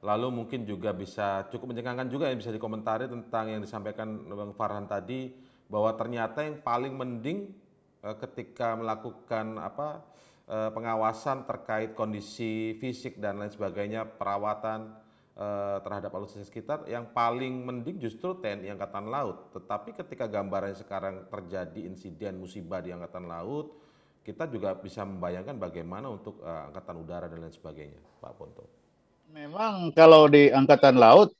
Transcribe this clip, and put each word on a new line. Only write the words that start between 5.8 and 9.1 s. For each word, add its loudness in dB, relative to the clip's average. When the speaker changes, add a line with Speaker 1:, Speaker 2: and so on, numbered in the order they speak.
Speaker 1:
ternyata -6
yang -8
paling -4
mending, -8
eh, -10
ketika -6
melakukan -6